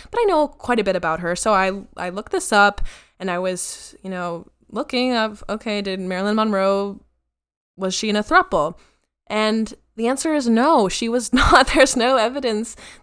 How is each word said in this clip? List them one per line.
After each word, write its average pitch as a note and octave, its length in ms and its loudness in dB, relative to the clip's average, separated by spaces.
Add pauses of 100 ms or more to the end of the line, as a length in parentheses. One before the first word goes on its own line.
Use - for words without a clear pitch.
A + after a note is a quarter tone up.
but - 100 -4
I A#4+ 60 2
know D#4 220 2
quite - 320 -4
a G#3 40 2
bit F#3+ 120 0
about E3 240 -4
her. F3 160 -4
So A3 180 0
I, F#3+ 280 0 (160)
I F3+ 120 -8
looked F#3+ 220 -10
this - 200 -4
up, G3+ 300 4 (380)
and F#3+ 100 -6
I F3 80 -2
was, - 640 -6
you F#3+ 80 -12
know, F3 380 -8 (240)
looking B3+ 420 -2
of, A3 360 -4
okay, G#3 320 -4
did F#3+ 180 -4
Marilyn F#3 380 -2
Monroe, G3 640 0 (760)
was F#3 160 -4
she A3 160 -4
in G#3 60 0
a G#3 80 0
throuple? G3 520 0 (520)
And G#3+ 460 -2 (220)
the A3+ 120 -2
answer C#4 260 0
is C4 160 0
no, A#3 400 4
she A#3 200 -4
was A#3 240 -4
<laughs> - 0 -
not. C4 420 6
There's C#4 200 4
no B3+ 220 2
evidence A#3 580 -2 (280)